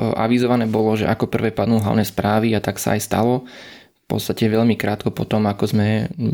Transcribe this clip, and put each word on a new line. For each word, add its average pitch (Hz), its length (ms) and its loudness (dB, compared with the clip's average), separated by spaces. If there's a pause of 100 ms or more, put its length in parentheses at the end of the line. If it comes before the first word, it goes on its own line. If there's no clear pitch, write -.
(180)
avizované 120 480 2
bolo, 110 320 2
že 104 80 0
ako 110 240 0
prvé 110 240 -2
padnú 110 240 2
hlavné 110 240 2
správy 104 480 0
a 107 80 2
tak 98 240 -4
sa 107 160 0
aj - 80 -6
stalo. 120 400 0 (600)
V - 40 -
podstate 107 400 0
veľmi 113 240 4
krátko 104 400 -2
potom, 107 320 0
ako 104 240 0
sme 107 400 0 (240)